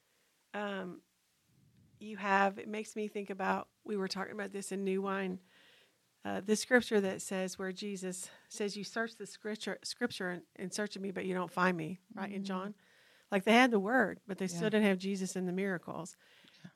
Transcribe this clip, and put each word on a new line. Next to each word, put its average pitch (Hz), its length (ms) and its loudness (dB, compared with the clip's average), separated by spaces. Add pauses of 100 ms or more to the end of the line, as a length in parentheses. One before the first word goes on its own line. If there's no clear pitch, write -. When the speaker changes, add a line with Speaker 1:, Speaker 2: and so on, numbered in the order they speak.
(540)
Speaker 1:
um, 196 460 -6 (1000)
you 214 180 -10
have. 196 400 4
It 226 100 -8
makes 214 280 -6
me 214 120 -2
think 208 220 -6
about, 190 380 0 (160)
we 214 120 -4
were 190 120 -2
talking 190 240 -6
about 196 200 -8
this 196 200 -8
in 196 120 -4
New 190 160 0
Wine. 190 380 -2 (840)
Uh, 196 160 -2
the 208 160 2
scripture 226 440 4
that 196 220 -2
says 185 360 -4
where 190 140 -4
Jesus 185 560 -6 (200)
says, 202 280 -4
"You 202 80 -6
search 226 320 -4
the 202 100 -12
scripture, 214 580 -6
scripture - 480 -2
in, 175 100 -6 (140)
in 185 140 -6
search 208 260 -4
of 190 60 -6
me, 196 100 -4
but 185 120 -4
you 185 100 -2
don't 180 160 -2
find 180 260 4
me," 165 220 -4 (160)
right, 202 160 -6
in 196 120 -6
Speaker 2:
Mm-hmm. - 20 -6
Speaker 1:
John? 196 300 -4 (560)
Like, 196 140 2
they 214 100 8
had 247 160 10
the 214 100 6
word, 202 460 4
but 190 100 -6
they 196 80 -2
Speaker 2:
Yeah. 190 120 -2
Speaker 1:
still 220 140 2
didn't 214 160 6
have 190 120 6
Jesus 190 380 -2
in 185 100 0
the 175 60 0
miracles. 185 640 -4 (480)
Speaker 2:
Yeah. 180 120 -16